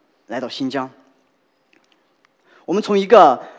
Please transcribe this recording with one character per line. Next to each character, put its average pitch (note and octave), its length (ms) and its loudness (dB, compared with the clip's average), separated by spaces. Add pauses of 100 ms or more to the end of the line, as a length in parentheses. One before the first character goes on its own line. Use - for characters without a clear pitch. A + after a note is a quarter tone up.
(280)
来 A#2 120 -12
到 B2 80 -10
新 C3 220 -10
疆？ B2+ 200 -8 (1800)
我 D#3+ 80 -6
们 G#3 80 -2
从 G3+ 160 -2
一 G3 80 -2
个 F3 380 4 (140)